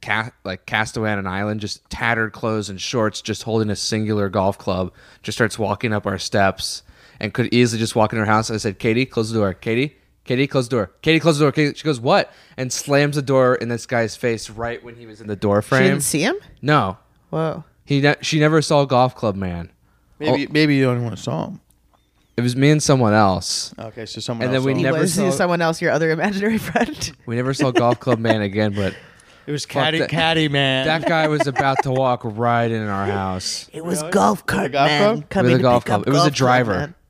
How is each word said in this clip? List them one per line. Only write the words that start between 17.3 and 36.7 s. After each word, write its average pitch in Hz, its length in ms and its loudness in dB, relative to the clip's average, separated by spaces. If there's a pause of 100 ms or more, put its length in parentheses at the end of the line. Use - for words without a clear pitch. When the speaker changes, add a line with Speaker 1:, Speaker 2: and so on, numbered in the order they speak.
Speaker 2:
Whoa. 160 320 -4 (220)
Speaker 1:
He 143 160 0
ne-, 147 220 4
she 160 180 0
never 156 200 4
saw 143 240 2
Golf 127 300 2
Club 101 220 -2
Man. 87 340 -6 (480)
Speaker 3:
Maybe, 143 280 0
Speaker 1:
Oh. - 40 -12
Speaker 3:
maybe 151 240 4
you 135 120 4
don't 123 180 0
want 113 120 -6
to - 60 -14
saw 143 240 -4
him. - 140 -12 (760)
Speaker 1:
It - 40 -4
was 123 160 0
me 139 140 4
and 151 120 4
someone 123 320 4
else. 95 640 2
Speaker 3:
Okay, 113 280 -14
so - 140 -12
someone 120 280 -4
Speaker 1:
And 131 80 0
Speaker 3:
else 131 80 0
Speaker 1:
then 135 100 0
we - 0 -
Speaker 3:
saw 131 40 -2
him. 131 40 0
Speaker 1:
never 131 140 0
Speaker 2:
He 160 60 0
was 160 120 0
Speaker 1:
saw 190 160 2
Speaker 2:
someone 175 320 0
else, 165 180 0
your 165 120 2
other 160 180 2
imaginary 196 480 0
<laughs> - 120 -6
friend. 240 420 -2 (140)
Speaker 1:
We 117 100 -4
never 127 180 0
saw 135 160 0
Golf 120 300 2
Club 120 180 -2
Man 113 240 0
again, 101 320 0
but 98 180 -2 (540)
Speaker 3:
It 143 60 -8
was 147 120 -6
Speaker 1:
fuck 139 200 -2
Speaker 3:
Caddy, 156 160 0
Speaker 1:
that. - 100 -2
Speaker 3:
Caddy 160 380 2
Man. 135 380 2
Speaker 1:
That 160 200 0
guy 160 220 2
was 151 180 0
about 135 380 0
to 139 80 -2
walk 127 320 0
right 117 460 0
in 110 180 -4
our 98 180 -2
house. 95 640 -4
Speaker 2:
It 160 120 -12
was 175 160 -4
Speaker 3:
Really? 160 120 -6
Speaker 2:
Golf 202 320 2
Speaker 3:
With - 80 -4
a - 60 0
Speaker 2:
Cart - 140 -4
Speaker 3:
golf 143 160 2
Speaker 2:
Man 202 300 2
Speaker 3:
club? 147 120 -12
Speaker 2:
coming 123 220 2
Speaker 1:
With - 20 6
a 127 40 4
Speaker 2:
to 120 40 0
Speaker 1:
golf 123 220 4
Speaker 2:
pick - 80 -2
up 104 100 0
Speaker 1:
club. - 60 -2
It - 20 0
was 143 80 4
a 170 40 6
Speaker 2:
Golf - 80 6
Club 139 40 -8
Speaker 1:
driver. 123 400 2